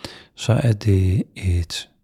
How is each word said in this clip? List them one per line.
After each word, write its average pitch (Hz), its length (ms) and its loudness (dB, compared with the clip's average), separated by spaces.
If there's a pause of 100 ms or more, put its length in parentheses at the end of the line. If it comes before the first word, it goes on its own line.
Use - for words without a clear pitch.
(360)
så - 180 -2 (100)
er 117 100 4
det 95 500 2 (120)
et, 87 540 -4 (140)